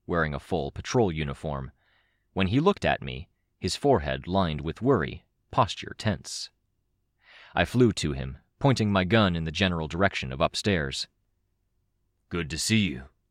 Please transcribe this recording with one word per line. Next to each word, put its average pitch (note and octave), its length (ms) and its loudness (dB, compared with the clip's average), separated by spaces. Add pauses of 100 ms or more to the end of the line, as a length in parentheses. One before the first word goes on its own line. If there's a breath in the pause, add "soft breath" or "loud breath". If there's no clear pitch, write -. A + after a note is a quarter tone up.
wearing D#2+ 280 0
a C#2 60 -6
full C#2+ 320 -4
patrol A2 400 0
uniform. C#2+ 600 -6 (640)
When F#2+ 140 0
he A2 120 2
looked F#3+ 240 2
at D2 180 0
me, B1+ 280 -10 (300)
his - 180 -4
forehead D2 500 0
lined E2+ 320 0
with D2+ 220 -6
worry, G#2 420 0 (280)
posture - 460 -2
tense. - 520 -6 (1040 loud breath)
I E2+ 100 4
flew A#2+ 300 4
to - 180 -4
him, C2+ 280 -8 (200)
pointing A2+ 320 2
my F#2+ 140 4
gun F#2+ 300 4
in E2 100 -2
the D#2+ 60 -4
general E2+ 360 0
direction E2 460 -2
of C#2 80 -4
upstairs. D#2+ 640 0 (1200)
"Good E2+ 200 -4
to E2 80 -8
see G#2+ 300 2
you," B1+ 220 -10 (220)